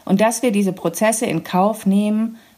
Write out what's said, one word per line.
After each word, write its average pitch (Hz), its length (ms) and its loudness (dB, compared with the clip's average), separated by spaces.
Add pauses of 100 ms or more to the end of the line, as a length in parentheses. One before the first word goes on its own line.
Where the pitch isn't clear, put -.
und 196 160 2
dass 226 220 2
wir 247 100 2
diese 202 220 0
Prozesse 214 540 -2
in 165 160 -2
Kauf 202 420 0
nehmen, 208 520 0 (200)